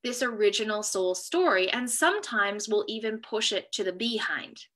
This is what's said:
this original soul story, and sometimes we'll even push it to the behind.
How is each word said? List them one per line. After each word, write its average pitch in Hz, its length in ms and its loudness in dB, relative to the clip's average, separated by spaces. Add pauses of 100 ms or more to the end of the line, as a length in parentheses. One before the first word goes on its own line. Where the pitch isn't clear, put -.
this 240 180 -2
original 214 600 2
soul 185 320 0
story, 233 540 2
and 240 200 -2
sometimes 220 760 0
we'll 208 180 2
even 220 340 -4
push 220 300 -2
it - 220 -2
to 214 100 -4
the 185 100 0
behind. 180 840 -4